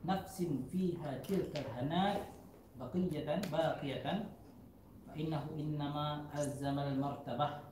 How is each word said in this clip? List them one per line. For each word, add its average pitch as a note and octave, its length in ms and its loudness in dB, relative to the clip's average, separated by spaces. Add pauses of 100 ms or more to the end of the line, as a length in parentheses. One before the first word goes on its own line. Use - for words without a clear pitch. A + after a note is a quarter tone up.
نفس - 320 0 (320)
فيها E3 560 0
تلك F3 320 2
الهناء D#3 720 2 (480)
بقية، D#3 720 2
باقية، D3 580 2 (1000)
فإنه D#3 360 0 (120)
إنما D3 500 0 (300)
ألزم C#3 420 2
المرتبة C#3 720 0 (240)